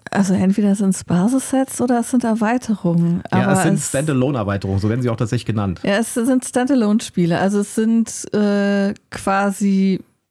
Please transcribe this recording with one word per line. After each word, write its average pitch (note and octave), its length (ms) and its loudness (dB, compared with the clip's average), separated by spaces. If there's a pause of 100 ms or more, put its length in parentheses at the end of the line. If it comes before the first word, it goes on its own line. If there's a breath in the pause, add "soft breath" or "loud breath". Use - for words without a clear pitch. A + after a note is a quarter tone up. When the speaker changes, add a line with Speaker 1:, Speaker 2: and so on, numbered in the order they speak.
(120)
Speaker 1:
Also G3 220 0
entweder G3 420 2
sind's G3 280 -2
Basissets C4 800 0
oder A#3+ 180 0
es A#3 120 -4
sind B3 120 2
Erweiterungen. G3+ 1000 0 (120)
Speaker 2:
Ja, F#3 80 4
Speaker 1:
Aber F#3+ 120 2
Speaker 2:
es F#3+ 100 4
sind - 100 4
Speaker 1:
es - 160 -2
Speaker 2:
Standalone-Erweiterungen, B2+ 920 0
so G#2 80 0
werden A#2+ 140 0
sie B2 80 0
auch A2+ 80 -2
tatsächlich A#2+ 300 -2
genannt. G2+ 360 -2
Speaker 1:
Ja, G3+ 140 2
es A3+ 160 -2
sind B3+ 320 0
Standalone-Spiele. G#3+ 920 0
Also G3+ 220 0
es - 160 -4
sind, A3+ 580 0
äh, G3+ 600 0 (160)
quasi G3 880 0 (320)